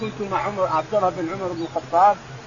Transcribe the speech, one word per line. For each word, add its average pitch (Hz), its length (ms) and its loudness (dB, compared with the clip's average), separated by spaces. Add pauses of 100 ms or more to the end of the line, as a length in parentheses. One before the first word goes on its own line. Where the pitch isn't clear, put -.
كنت 208 300 -6
مع 170 100 0
عمر، 190 260 0
عبد 160 260 0
الله 202 160 4
بن 170 240 -2
عمر 196 200 -4
بن 170 80 -6
الخطاب 170 560 4 (300)